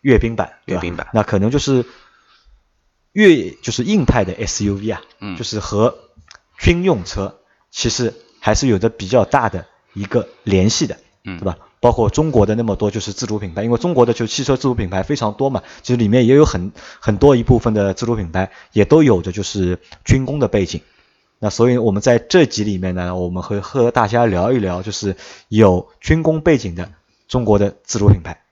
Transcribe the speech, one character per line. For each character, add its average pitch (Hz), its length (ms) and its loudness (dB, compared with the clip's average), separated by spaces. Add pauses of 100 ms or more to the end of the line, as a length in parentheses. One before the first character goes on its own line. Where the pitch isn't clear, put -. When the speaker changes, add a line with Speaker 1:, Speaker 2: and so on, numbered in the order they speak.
Speaker 1:
阅 123 160 4
兵 113 180 -2
版， 107 160 -6 (140)
对 92 100 -6
吧？ 85 60 -6
Speaker 2:
阅 90 40 -6
兵 85 120 -6
版。 - 160 -14
Speaker 1:
那 107 80 2
可 104 160 -2
能 104 120 2
就 143 80 0
是 127 280 0 (1300)
越， 160 400 4 (100)
就 117 100 -6
是 120 120 -4
硬 190 200 0
派 107 220 2
的 92 80 -8
S - 320 -6
U 101 80 0
V 104 160 -6
啊， - 100 -8 (200)
Speaker 3:
嗯。 101 180 -10
Speaker 1:
就 117 60 -10
是 107 160 -6
和 107 360 -2 (640)
军 175 260 0
用 110 220 0
车 98 320 -8 (320)
其 - 180 -4
实 113 240 -4 (260)
还 107 160 0
是 135 120 -2
有 107 120 2
着 101 120 0
比 98 180 -12
较 110 160 4
大 117 240 0
的 92 160 -8 (300)
一 101 100 -8
个 110 240 -4 (160)
联 98 240 2
系 120 180 -2
的， - 120 -10 (260)
Speaker 3:
嗯。 90 140 -12
Speaker 1:
对 95 80 -10
吧？ 90 100 -6 (240)
包 120 120 4
括 110 180 0
中 156 220 -2
国 107 120 4
的 107 120 0
那 117 80 -2
么 104 100 -2
多 101 160 -2
就 104 80 -6
是 101 140 -8
自 - 120 -8
主 107 140 -6
品 92 160 -10
牌， 98 80 -6
因 117 80 -4
为 117 80 2
中 175 160 -2
国 123 100 4
的 120 80 0
就 113 140 -2
汽 - 160 -6
车 131 140 0
自 - 60 -10
主 127 120 -2
品 101 160 -4
牌 95 140 -4
非 151 100 -4
常 107 200 -4
多 135 140 -2
嘛， 131 140 -4 (180)
其 - 120 -4
实 120 40 2
里 113 120 2
面 120 180 4
也 127 80 6
有 147 100 8
很， 92 280 -4 (260)
很 104 200 -2
多 143 180 4
一 117 80 -2
部 120 160 4
分 113 120 -2
的 98 220 0
自 - 100 -6
主 113 120 -2
品 87 160 -8
牌 92 180 -2 (220)
也 104 120 4
都 156 200 6
有 98 180 4
着 92 80 -6
就 95 140 -6
是 90 340 -2 (260)
军 131 220 2
工 143 140 -6
的 110 80 2
背 98 180 0
景。 - 140 -10 (580)
那 104 120 -4
所 120 200 2
以 123 80 0
我 113 140 0
们 104 100 -2
在 120 160 2
这 160 280 2
集 107 180 -6
里 101 140 -4
面 92 180 -6
呢， 90 180 -6
我 90 140 -4
们 90 160 -6
会 101 160 -6
和 120 320 -2
大 113 160 2
家 120 180 2
聊 95 240 0
一 131 80 2
聊， 92 240 -4
就 104 80 -10
是 98 260 -6 (300)
有 101 420 4 (120)
军 160 240 0
工 156 160 0
背 156 180 2
景 90 160 -6
的 87 160 -12 (380)
中 123 160 -2
国 104 160 4
的 101 240 0
自 - 160 -6
主 104 80 4
品 95 140 4
牌。 82 300 -16